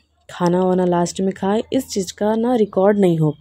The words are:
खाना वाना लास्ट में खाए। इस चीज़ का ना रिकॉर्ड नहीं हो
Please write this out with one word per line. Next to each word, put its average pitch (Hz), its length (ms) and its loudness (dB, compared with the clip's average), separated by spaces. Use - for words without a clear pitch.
खाना 180 320 0
वाना 185 220 0
लास्ट 175 360 -2
में 190 120 -2
खाए। 202 300 -4
इस 262 140 -4
चीज़ 190 260 -6
का 214 220 -2
ना 233 200 0
रिकॉर्ड 202 440 2
नहीं 175 180 4
हो 151 240 0